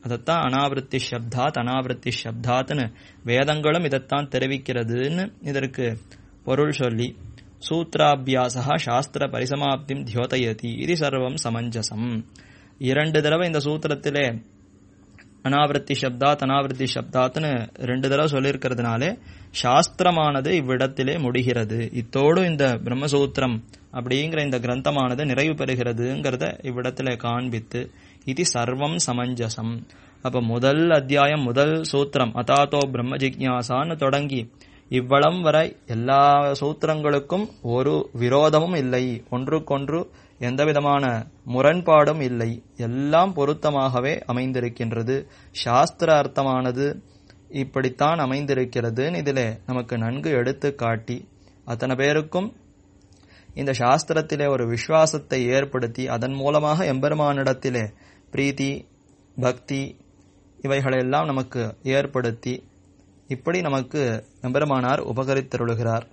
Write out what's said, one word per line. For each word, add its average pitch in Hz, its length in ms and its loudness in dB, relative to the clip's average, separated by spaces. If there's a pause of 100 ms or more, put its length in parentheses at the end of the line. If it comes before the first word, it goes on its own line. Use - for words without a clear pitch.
அதைத்தான் 123 400 -2
அனாவிருத்தி 135 560 -2
சப்தாத், 123 580 -2
அனாவிருத்தி 127 560 -2
சப்தாத்னு 123 720 -2 (380)
வேதங்களும் 151 640 2
இதைத்தான் 135 420 -2
தெரிவிக்கிறதுன்னு 131 960 -2 (180)
இதற்கு 135 440 -4 (540)
பொருள் 143 320 0
சொல்லி, 120 340 -2 (560)
சூத்ராபியாசா 135 1160 0
சாஸ்திர 139 480 -2
பரிசமாப்திம் 139 800 -2
தியோதயதி 117 720 -2
இது 175 160 0
சர்வம் 135 460 -2
சமஞ்சசம். 113 680 -4 (760)
இரண்டு 151 400 2
தடவை 160 260 2
இந்த 156 140 0
சூத்திரத்திலே 147 640 -2 (1200)
அனாவிருத்தி 143 500 2
சப்தாத், 135 480 0
அனாவிருத்தி 135 460 0
சப்தாத்னு 127 640 -2 (320)
ரெண்டு 131 240 -2
தடவை 147 220 2
சொல்லியிருக்கிறதுனாலே 131 800 0 (460)
சாஸ்திரமானது 151 1000 4
இவ்விடத்திலே 135 680 0
முடிகிறது. 120 580 0 (180)
இத்தோடு 135 500 2
இந்த 147 200 2 (140)
பிரம்மசூத்திரம் 135 760 0 (360)
அப்படிங்கிற 135 500 -2
இந்த 135 180 -2
கிரந்தமானது 127 680 -2
நிறைவு 143 300 0
பெறுகிறதுங்கிறத 131 920 -2 (160)
இவ்விடத்திலே 127 540 -4
காண்பித்து, 117 640 -4 (460)
இது 139 180 -2
சர்வம் 131 540 -2
சமஞ்சசம். 120 760 -4 (500)
அப்ப 127 200 -2
முதல் 127 480 2
அத்தியாயம், 143 520 4
முதல் 139 320 2 (100)
சூத்திரம் 143 500 0
அதாதோ 139 520 4
பிரம்ம 127 300 -4
ஜிக்ஞாசான்னு 131 800 -2
தொடங்கி 139 440 0 (500)
இவ்வளம் 139 500 2
வரை 156 260 4 (220)
எல்லா 127 340 4 (320)
சூத்திரங்களுக்கும் 151 920 0 (220)
ஒரு 127 260 2 (240)
விரோதமும் 151 600 4
இல்லை, 127 280 0 (240)
ஒன்றுக்கொன்று 143 720 -2 (420)
எந்தவிதமான 143 640 2 (420)
முரண்பாடும் 151 760 6
இல்லை, 120 300 -2 (280)
எல்லாம் 147 540 2
பொருத்தமாகவே 139 800 0 (120)
அமைந்திருக்கின்றது. 120 880 -4 (400)
சாஸ்திர 143 600 2
அர்த்தமானது 131 720 0 (680)
இப்படித்தான் 135 640 0
அமைந்திருக்கிறதுன்னு 131 1000 -2
இதிலே 139 280 0 (160)
நமக்கு 123 340 -4
நன்கு 135 360 -2
எடுத்து 135 420 0
காட்டி, 117 420 -2 (500)
அத்தனை 127 280 -2
பேருக்கும் 156 540 0 (1000)
இந்த 139 240 -4
சாஸ்திரத்திலே 147 760 2
ஒரு 127 180 0
விசுவாசத்தை 147 760 2 (100)
ஏற்படுத்தி, 127 580 0
அதன் 123 280 -4
மூலமாக 151 500 2
எம்பெருமானிடத்திலே 135 1000 0 (420)
பிரீத்தி, 139 440 -2 (640)
பக்தி 127 440 -2 (800)
இவைகளெல்லாம் 135 680 0
நமக்கு 131 360 -4 (260)
ஏற்படுத்தி, 127 640 -2 (760)
இப்படி 165 320 -2
நமக்கு 139 400 -2 (400)
எம்பெருமானார் 131 640 0
உபகரித்தருளுகிறார். 120 1080 -2